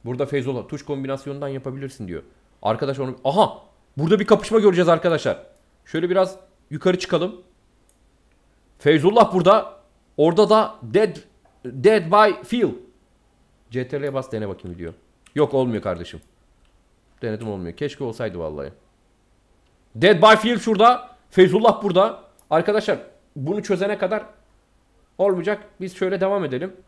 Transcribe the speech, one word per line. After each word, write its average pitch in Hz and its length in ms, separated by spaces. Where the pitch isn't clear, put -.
Burada 127 200
Feyzullah 131 420
tuş 143 180
kombinasyonundan 139 600
yapabilirsin 135 600
diyor. 82 160
Arkadaş 131 380
onu, 131 240
aha! 160 380
Burada 165 220
bir 202 60
kapışma 220 340
göreceğiz 180 300
arkadaşlar. 160 640
Şöyle 165 240
biraz 185 280
yukarı 180 300
çıkalım. 185 420
Feyzullah 165 540
burada. 185 460
Orada 170 320
da 214 340
Dead, 170 320
Dead 160 460
by 208 320
Feel. 226 280
C 127 160
T 143 120
R'ye 139 140
bas 131 180
dene 107 180
bakayım 90 280
diyor. 85 160
Yok 143 180
olmuyor 123 300
kardeşim. 85 380
Denedim 110 280
olmuyor. 92 280
Keşke 143 260
olsaydı 110 360
vallahi. 76 340
Dead 165 260
by 214 140
Feel 214 240
şurada. 226 580
Feyzullah 196 540
burada. 190 400
Arkadaşlar 208 500
bunu 170 280
çözene 196 340
kadar 202 280
olmayacak. 196 520
Biz 185 160
şöyle 185 240
devam 190 240
edelim. 143 300